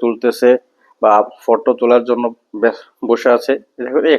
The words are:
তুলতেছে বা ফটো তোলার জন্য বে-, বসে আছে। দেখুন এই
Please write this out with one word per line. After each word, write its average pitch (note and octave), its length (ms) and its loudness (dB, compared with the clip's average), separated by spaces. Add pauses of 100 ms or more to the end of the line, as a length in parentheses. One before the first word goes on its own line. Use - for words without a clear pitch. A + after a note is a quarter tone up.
তুলতেছে A#2 480 0 (520)
বা A2 100 4 (320)
ফটো A#2 360 0
তোলার A#2+ 300 2
জন্য A#2+ 140 -2 (380)
বে-, A2+ 180 0 (300)
বসে A#2 280 0
আছে। - 160 -2 (320)
দেখুন C3 240 -2
এই D#3 80 4